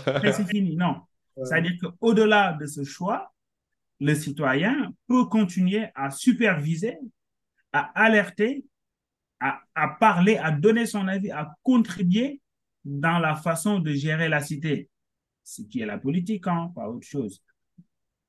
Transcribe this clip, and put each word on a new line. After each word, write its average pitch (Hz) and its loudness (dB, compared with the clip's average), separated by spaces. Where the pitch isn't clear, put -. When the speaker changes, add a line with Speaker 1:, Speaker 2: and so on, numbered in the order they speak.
Speaker 1:
<laughs> 139 0
Speaker 2:
Et 202 6
c'est 202 0
fini, 190 0
non. 175 -2
Speaker 1:
Ouais. 131 -8
Speaker 2:
C'est-à-dire 170 0
qu'au-delà 214 4
de 151 -8
ce 143 -8
choix, 190 -6
le 147 2
citoyen 147 -2
peut 247 4
continuer 196 0
à 135 -6
superviser, 185 0
à - -2
alerter, 220 2
à, 135 -4
à 151 0
parler, 196 4
à 160 -2
donner 220 4
son 196 -4
avis, 196 -4
à 151 -8
contribuer 240 2
dans 151 0
la 156 0
façon 170 -2
de 156 -2
gérer 156 -2
la 151 0
cité, 151 -4
ce - -18
qui 113 -8
est 110 -4
la 104 -8
politique, 180 -4
hein, 170 -4
pas 110 -10
autre 117 -12
chose. 117 -8